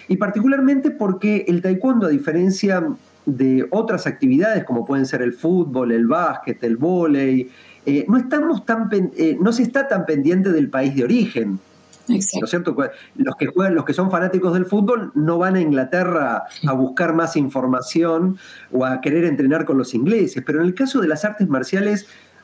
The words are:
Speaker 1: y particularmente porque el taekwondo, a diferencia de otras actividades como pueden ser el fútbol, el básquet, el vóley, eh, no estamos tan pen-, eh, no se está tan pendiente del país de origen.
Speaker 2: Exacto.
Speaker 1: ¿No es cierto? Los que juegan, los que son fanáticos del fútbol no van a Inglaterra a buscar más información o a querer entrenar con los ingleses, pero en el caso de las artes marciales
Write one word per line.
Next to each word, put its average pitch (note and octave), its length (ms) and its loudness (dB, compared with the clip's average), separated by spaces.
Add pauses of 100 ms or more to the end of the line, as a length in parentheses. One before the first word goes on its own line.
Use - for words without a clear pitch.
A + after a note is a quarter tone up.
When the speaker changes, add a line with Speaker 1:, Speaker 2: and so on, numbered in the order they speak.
Speaker 1:
y F#3+ 80 0
particularmente C4 720 2
porque G#3 580 -2
el F3 140 2
taekwondo, F#3+ 460 2
a - 20 2
diferencia F3 760 0 (380)
de C3 460 2
otras G#3+ 360 -2
actividades D#3+ 580 2
como A#2 200 -2
pueden C3+ 220 0
ser C3 160 -2
el A#2+ 100 0
fútbol, C#3 600 0
el A#2 140 2
básquet, D3 580 -2
el A2+ 120 0
vóley, C#3 720 0 (380)
eh, C#3+ 220 0
no A#3 100 4
estamos D4+ 480 0
tan A3+ 240 -2
pen-, G3 260 0
eh, D#3 240 0
no A3 120 4
se A#3+ 100 0
está C4+ 260 -2
tan F#3 160 -2
pendiente E3+ 480 2
del D3 160 2
país C3+ 260 -2
de C3 100 0
origen. A2+ 560 0 (500)
Speaker 2:
Exacto. G3 300 -2
Speaker 1:
¿No - 60 -4
es - 40 -8
cierto? F3 260 -2 (400)
Los C3+ 200 -2
que C#3 120 -2
juegan, F#3 260 0
los D#3 100 0
que D3 80 -2
son F#3+ 180 -2
fanáticos F3+ 440 0
del F#3 100 2
fútbol G#3+ 500 0
no D#3+ 220 0
van F#3 200 2
a F#3 40 2
Inglaterra D3+ 840 0 (220)
a C3+ 60 0
buscar C3 400 0
más D#3+ 240 0
información D#3+ 1040 0 (340)
o B2+ 140 0
a C3 160 -4
querer E3 240 0
entrenar D3 400 0
con C#3+ 100 0
los B2+ 160 -2
ingleses, C#3+ 500 0
pero D3+ 180 -2
en E3+ 40 2
el F3+ 100 0
caso C4 280 0
de E3 60 2
las D3+ 180 -2
artes G#3 240 -2
marciales G3 560 -2 (380)